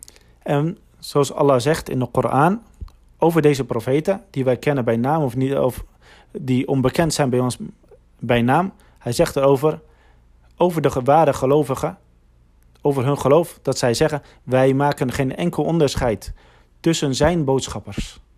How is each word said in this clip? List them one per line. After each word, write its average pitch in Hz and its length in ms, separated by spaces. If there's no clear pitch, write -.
En 151 360
zoals - 340
Allah 139 280
zegt 147 280
in 131 100
de 123 80
Koran 143 560
over 165 240
deze 139 220
profeten, 139 680
die 131 140
wij 127 120
kennen 139 280
bij 113 120
naam 143 260
of 120 140
niet, 135 200
of 135 280
die 135 380
onbekend 139 460
zijn 139 160
bij 123 80
ons 123 200
bij 120 240
naam, 151 300
hij 120 140
zegt 160 240
erover, 139 440
over 170 260
de 139 80
ge-, 135 120
ware 143 300
gelovigen, 143 640
over 139 240
hun 139 140
geloof, 160 440
dat 135 160
zij 120 160
zeggen: 147 280
"Wij 131 320
maken 139 380
geen 131 240
enkel 165 280
onderscheid 135 680
tussen 160 340
zijn 151 300
boodschappers." 123 760